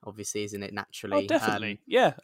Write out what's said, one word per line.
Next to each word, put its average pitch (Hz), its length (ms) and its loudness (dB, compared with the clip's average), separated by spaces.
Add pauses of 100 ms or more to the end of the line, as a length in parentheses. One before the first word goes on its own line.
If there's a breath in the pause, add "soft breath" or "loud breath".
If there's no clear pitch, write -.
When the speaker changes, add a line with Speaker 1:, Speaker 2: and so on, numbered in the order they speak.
Speaker 1:
obviously, 104 400 -6
isn't 101 180 -6
it, 98 100 -8
Speaker 2:
Oh, - 20 -10
Speaker 1:
naturally? 104 520 -2
Speaker 2:
definitely. 202 460 2
Speaker 1:
Um, 208 140 -8
Speaker 2:
Yeah, 220 380 4